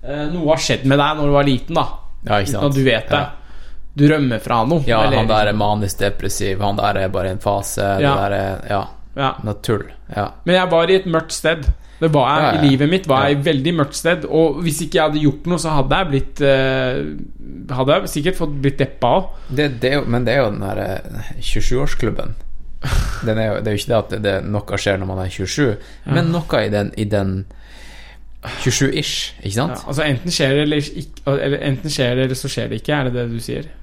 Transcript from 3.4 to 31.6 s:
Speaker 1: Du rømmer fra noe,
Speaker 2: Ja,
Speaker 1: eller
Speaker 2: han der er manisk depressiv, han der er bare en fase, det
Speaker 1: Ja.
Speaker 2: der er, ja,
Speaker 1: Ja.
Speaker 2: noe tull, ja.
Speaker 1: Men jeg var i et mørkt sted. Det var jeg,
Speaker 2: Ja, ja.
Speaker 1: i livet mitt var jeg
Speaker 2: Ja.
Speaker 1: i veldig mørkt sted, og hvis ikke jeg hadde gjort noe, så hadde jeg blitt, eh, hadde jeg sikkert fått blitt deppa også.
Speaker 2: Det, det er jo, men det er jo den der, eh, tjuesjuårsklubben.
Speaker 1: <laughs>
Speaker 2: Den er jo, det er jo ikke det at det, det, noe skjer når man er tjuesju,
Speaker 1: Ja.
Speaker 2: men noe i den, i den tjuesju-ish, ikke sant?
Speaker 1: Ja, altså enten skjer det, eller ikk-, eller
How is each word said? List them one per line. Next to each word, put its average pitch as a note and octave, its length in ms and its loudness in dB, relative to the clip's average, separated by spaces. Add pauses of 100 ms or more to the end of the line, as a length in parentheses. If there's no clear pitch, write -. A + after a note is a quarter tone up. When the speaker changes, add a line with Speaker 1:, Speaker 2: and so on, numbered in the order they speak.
Speaker 1:
Du C#3+ 140 6
rømmer C#3 320 2
fra A#2 240 2
noe, D3+ 220 2
Speaker 2:
Ja, A2 180 4
Speaker 1:
eller A2+ 140 4
Speaker 2:
han A#2+ 100 2
der G#2+ 200 4
er G2+ 40 2
manisk G#2 460 0
depressiv, G2+ 640 0
han G2+ 160 0
der G#2 200 2
er G2 120 0
bare F#2+ 220 -2
en F#2 80 -4
fase, G2+ 440 -2 (160)
det G2 40 2
Speaker 1:
Ja. C#3 140 2
Speaker 2:
der G2+ 160 0
er, G2 380 -4
ja, G2+ 140 -2 (320)
Speaker 1:
Ja. C3+ 180 -2 (100)
Speaker 2:
noe G#2+ 180 -4
tull, G#2+ 220 -2 (320)
ja. G#2 140 -2 (160)
Speaker 1:
Men F3 80 2
jeg F3+ 160 2
var E3 200 4
i F#3+ 40 6
et F#3 120 2
mørkt D#3+ 260 0
sted. D#3+ 340 -2 (340)
Det D#3+ 100 4
var C#3 240 4
jeg, D#3 80 4
Speaker 2:
Ja, C#3 120 4
ja. D3+ 80 2
Speaker 1:
i D3 80 6
livet C3+ 180 4
mitt F#3 180 0
var C#3 220 4
jeg C#3+ 80 4
Speaker 2:
Ja. - 40 -2
Speaker 1:
i - 20 -4 (100)
veldig D3 240 0
mørkt D3 180 0
sted, E3 300 0
og D#3 380 2
hvis E3 180 -2
ikke D#3 140 -6
jeg E3 80 4 (100)
hadde D3+ 100 0
gjort C#3+ 240 2
noe, F3 120 0
så D#3+ 120 -2
hadde C3+ 200 2
jeg F3 180 2
blitt, C#3 320 -2
eh, C3+ 1400 0
hadde C3 160 2
jeg F3+ 160 2
sikkert D#3 280 -2
fått D3 260 -2
blitt C3+ 160 2
deppa B2+ 280 0
også. E3+ 220 4 (260)
Speaker 2:
Det, C3+ 260 0
det B2+ 120 2
er - 80 2
jo, B2 60 -4
men A#2+ 180 2
det A2+ 100 2
er C#3 80 4
jo A2 80 2
den G2+ 100 -4
der, G2+ 180 -4
eh, G2+ 440 -6 (180)
tjuesjuårsklubben. - 960 2 (480)
Speaker 1:
<laughs> - 420 0
Speaker 2:
Den A2 140 0
er A2 160 2
jo, - 60 -2
det G#2+ 80 -2
er G#2 80 0
jo - 20 -2
ikke - 80 -6
det A#2+ 120 2
at G2+ 120 -2
det, G#2 120 -6
det, F#2+ 280 0
noe G2+ 280 -4
skjer G2 200 0
når F#2+ 80 -4
man F#2 120 -4
er F#2 120 -4
tjuesju, G#2 460 -2 (300)
Speaker 1:
Ja. C#3 60 0
Speaker 2:
men E3+ 200 2
noe D#3 320 0
i G#2 40 -2
den, G#2 280 0
i A2 80 0
den G2 400 -2 (1000)
tjuesju-ish, - 920 -2 (100)
ikke G2 100 -6
sant? B2 240 -2
Speaker 1:
Ja, - 80 -14
altså D3+ 160 -4
enten D3 300 -2
skjer C3+ 180 0
det, C#3+ 120 2
eller D3+ 160 0
ikk-, - 480 -8
eller C#3+ 360 0